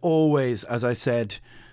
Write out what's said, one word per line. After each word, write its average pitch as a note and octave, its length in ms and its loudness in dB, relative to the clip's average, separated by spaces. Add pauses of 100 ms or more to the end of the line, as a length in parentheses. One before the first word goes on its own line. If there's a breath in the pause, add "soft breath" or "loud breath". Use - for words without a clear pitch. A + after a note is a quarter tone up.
always, D3 640 2
as A#2+ 200 -4
I A#2+ 100 0
said, A#2 420 -2 (360 loud breath)